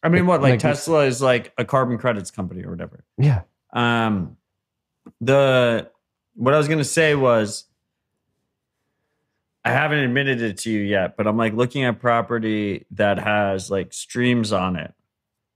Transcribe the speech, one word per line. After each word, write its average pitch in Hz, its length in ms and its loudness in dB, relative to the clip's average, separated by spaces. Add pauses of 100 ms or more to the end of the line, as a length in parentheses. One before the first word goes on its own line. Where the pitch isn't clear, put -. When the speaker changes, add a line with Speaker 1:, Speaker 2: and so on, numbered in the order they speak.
Speaker 1:
I 160 60 0
mean, 180 200 4
what, 175 140 2
like, 135 100 6
Speaker 2:
Like, 120 100 4
Speaker 1:
Tesla 151 440 2
is, 127 160 -2
like, 127 360 2
a 123 80 -2
carbon 123 320 0
credits 110 340 -4
company 90 320 -10
or 92 80 -12
whatever. 85 320 -14 (140)
Speaker 2:
Yeah. 127 240 2 (320)
Speaker 1:
Um, 113 640 -2 (840)
the, 127 720 2 (460)
what 127 180 0
I 151 40 6
was 147 120 0
gonna 156 160 0
say 156 300 2
was, 117 500 0 (2000)
I 113 80 -2
haven't 147 280 0
admitted 131 420 0
it 104 180 -4
to 117 120 -6
you 107 80 0
yet, 101 360 -2
but 104 120 -2
I'm, 107 100 0
like, 113 160 0
looking 123 300 -2
at 120 160 -2
property 110 920 -2
that 101 280 0
has, 101 500 -2
like, 95 240 -4
streams 123 580 -2
on 92 240 -2
it. 76 160 -10 (640)